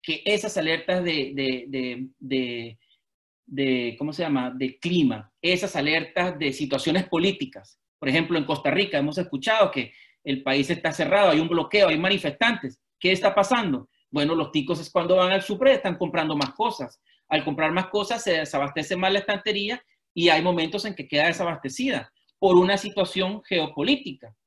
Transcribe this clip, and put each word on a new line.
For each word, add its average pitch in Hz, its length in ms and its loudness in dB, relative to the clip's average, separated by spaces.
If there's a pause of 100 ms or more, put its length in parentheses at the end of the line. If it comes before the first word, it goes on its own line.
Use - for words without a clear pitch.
Que 160 220 -6
esas 208 320 0
alertas 160 460 0
de, 147 320 -2
de, 127 340 -2
de, 127 380 -6 (120)
de, 120 600 -4 (680)
de, 127 520 -2
¿cómo 147 140 -6
se 175 100 -6
llama?, 131 320 -2
de 127 240 -6
clima, 139 640 0
esas 180 340 -2
alertas 151 640 -2
de 143 140 -2
situaciones 151 560 -2
políticas. 165 720 -4 (180)
Por - 120 -4
ejemplo, 165 280 2
en 143 60 -2
Costa 147 260 -2
Rica 180 280 0
hemos 143 180 -2
escuchado 190 540 2
que 120 220 -6 (300)
el 135 200 -4
país 139 260 0
está 170 240 -2
cerrado, 185 380 4
hay 151 100 4
un 165 80 0
bloqueo, 170 400 4
hay 156 100 2
manifestantes. 185 800 0 (200)
¿Qué 185 140 2
está 190 220 2
pasando? 196 540 2 (220)
Bueno, 147 240 0
los 156 180 -2
ticos 156 280 -2
es - 100 -14
cuando 175 260 4
van 185 160 4
al 190 100 2
súper, 208 260 2
están 254 280 2
comprando 156 400 -2
más 139 140 0
cosas. 175 500 -4 (280)
Al 151 140 0
comprar 156 300 -2
más 185 140 0
cosas, 208 360 -2
se 190 100 0
desabastece 151 640 -4
más 190 160 0
la 202 80 2
estantería 202 600 -4 (300)
y 170 160 4
hay 160 140 6
momentos 170 420 0
en 202 100 -6
que - 140 -12
queda 151 180 2
desabastecida 170 840 -4 (260)
por 185 180 6
una 185 220 6
situación 196 680 -2
geopolítica. 156 880 -2 (120)